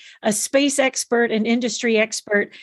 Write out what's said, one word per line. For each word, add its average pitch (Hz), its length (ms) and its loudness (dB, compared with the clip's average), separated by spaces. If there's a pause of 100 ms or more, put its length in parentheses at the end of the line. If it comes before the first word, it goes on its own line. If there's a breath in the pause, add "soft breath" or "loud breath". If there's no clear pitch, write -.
(220 loud breath)
a 220 100 0
space 277 460 0
expert, 240 520 0
an 220 140 0
industry 233 540 0
expert, 214 640 -2